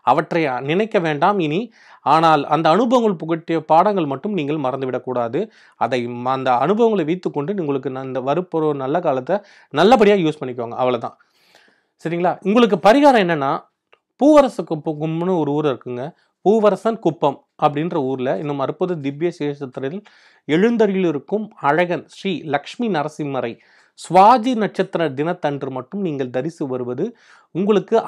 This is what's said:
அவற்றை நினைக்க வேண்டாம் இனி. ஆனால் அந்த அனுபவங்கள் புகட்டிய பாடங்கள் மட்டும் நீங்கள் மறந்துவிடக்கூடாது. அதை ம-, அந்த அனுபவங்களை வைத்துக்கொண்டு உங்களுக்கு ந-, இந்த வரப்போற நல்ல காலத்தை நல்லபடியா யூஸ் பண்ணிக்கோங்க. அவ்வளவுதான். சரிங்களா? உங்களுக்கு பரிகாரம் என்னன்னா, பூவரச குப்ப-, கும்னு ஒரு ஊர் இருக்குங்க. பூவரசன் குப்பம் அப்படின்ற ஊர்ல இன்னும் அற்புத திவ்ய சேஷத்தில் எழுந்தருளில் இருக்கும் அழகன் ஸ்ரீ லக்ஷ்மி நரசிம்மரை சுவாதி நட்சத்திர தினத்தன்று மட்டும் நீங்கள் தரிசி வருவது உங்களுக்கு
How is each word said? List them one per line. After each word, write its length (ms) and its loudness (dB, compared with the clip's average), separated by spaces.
அவற்றை 400 0
நினைக்க 380 0
வேண்டாம் 400 2
இனி. 220 -2
ஆனால் 440 4
அந்த 260 0
அனுபவங்கள் 460 2
புகட்டிய 440 -4
பாடங்கள் 520 2
மட்டும் 200 -6
நீங்கள் 280 -2
மறந்துவிடக்கூடாது. 800 -4
அதை 300 -2
ம-, 220 -6
அந்த 280 -2
அனுபவங்களை 480 2
வைத்துக்கொண்டு 560 -4
உங்களுக்கு 300 -4
ந-, 140 -10
இந்த 160 -6
வரப்போற 540 -2
நல்ல 260 -4
காலத்தை 380 -2
நல்லபடியா 420 6
யூஸ் 240 -2
பண்ணிக்கோங்க. 420 -8
அவ்வளவுதான். 340 -2
சரிங்களா? 380 -2
உங்களுக்கு 340 4
பரிகாரம் 480 6
என்னன்னா, 280 0
பூவரச 420 4
குப்ப-, 380 -6
கும்னு 380 -2
ஒரு 140 0
ஊர் 120 -2
இருக்குங்க. 400 -6
பூவரசன் 540 2
குப்பம் 400 -2
அப்படின்ற 340 -2
ஊர்ல 420 -4
இன்னும் 200 -6
அற்புத 360 -4
திவ்ய 440 -6
சேஷத்தில் 580 -8
எழுந்தருளில் 600 2
இருக்கும் 520 -6
அழகன் 460 0
ஸ்ரீ 260 -8
லக்ஷ்மி 440 -4
நரசிம்மரை 640 -4
சுவாதி 540 4
நட்சத்திர 560 -2
தினத்தன்று 600 -4
மட்டும் 320 -8
நீங்கள் 340 -4
தரிசி 300 -6
வருவது 380 -6
உங்களுக்கு 420 0